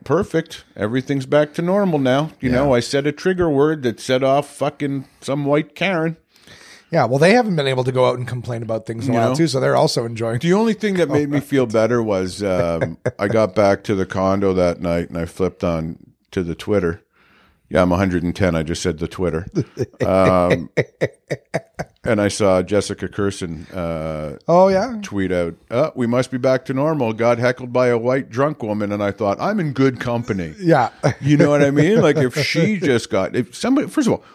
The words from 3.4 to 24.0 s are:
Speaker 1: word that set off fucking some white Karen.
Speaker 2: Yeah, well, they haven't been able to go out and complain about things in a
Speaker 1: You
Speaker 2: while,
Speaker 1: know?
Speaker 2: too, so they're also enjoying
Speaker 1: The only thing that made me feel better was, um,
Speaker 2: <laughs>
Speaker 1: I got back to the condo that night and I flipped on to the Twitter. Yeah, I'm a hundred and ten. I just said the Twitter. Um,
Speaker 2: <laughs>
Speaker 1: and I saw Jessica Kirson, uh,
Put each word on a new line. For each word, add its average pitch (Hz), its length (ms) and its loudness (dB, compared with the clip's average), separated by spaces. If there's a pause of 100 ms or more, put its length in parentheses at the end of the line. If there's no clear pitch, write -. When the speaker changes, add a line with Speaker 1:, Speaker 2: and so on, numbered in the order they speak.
Speaker 1:
word 147 340 2
that 120 160 -2
set 131 240 0
off 139 260 2
fucking 139 560 -6 (140)
some 143 240 -4
white 147 320 0
Karen. 165 400 -2 (760)
Speaker 2:
Yeah, 151 140 2
well, 123 140 0
they 180 140 6
haven't 220 220 2
been 143 120 0
able 127 160 0
to 131 80 -2
go 127 160 4
out 123 100 0
and 123 100 -6
complain 120 340 -8
about 110 240 -6
things 113 200 -8
in 123 60 -2
a - 40 0
Speaker 1:
You 117 40 2
Speaker 2:
while, 113 100 2
Speaker 1:
know? 131 60 0
Speaker 2:
too, 160 120 2
so 131 120 -2
they're 135 160 2
also 135 300 2
enjoying 113 340 -4
Speaker 1:
The 170 140 2
only 220 200 2
thing 214 220 -4
that 165 140 0
made 147 200 0
me 147 100 0
feel 131 260 0
better 113 360 2
was, 92 420 -2
um, 85 540 0 (120)
Speaker 2:
<laughs> - 100 -8
Speaker 1:
I 104 80 0
got 110 280 2
back 98 300 4
to 110 100 0
the 95 100 0
condo 95 480 0
that 90 280 0
night 85 280 -2
and - 80 -8
I 85 80 -4
flipped 90 380 -4
on 82 340 -4 (340)
to 95 120 -2
the 85 120 -6
Twitter. 92 460 -2 (680)
Yeah, 82 120 2
I'm 90 100 2
a 87 60 2
hundred 92 260 0
and 87 120 -2
ten. 90 200 0
I 82 60 0
just 80 220 -6
said 82 160 -2
the 82 80 -4
Twitter. 87 400 -4 (580)
Um, 92 720 2
Speaker 2:
<laughs> - 1300 -8
Speaker 1:
and 110 180 0
I 101 60 2
saw 95 340 2
Jessica 95 460 -2
Kirson, 92 640 -6
uh, 80 640 -6 (100)